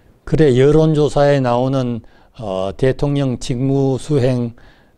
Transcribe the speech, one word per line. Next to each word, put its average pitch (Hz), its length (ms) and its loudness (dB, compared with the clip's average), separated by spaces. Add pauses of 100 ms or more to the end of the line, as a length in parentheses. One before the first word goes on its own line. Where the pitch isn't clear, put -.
(240)
그래 135 340 2
여론조사에 147 840 2
나오는, 123 600 -2 (380)
어, 95 380 -6
대통령 135 640 -2
직무 135 600 -2
수행, 123 540 -2 (440)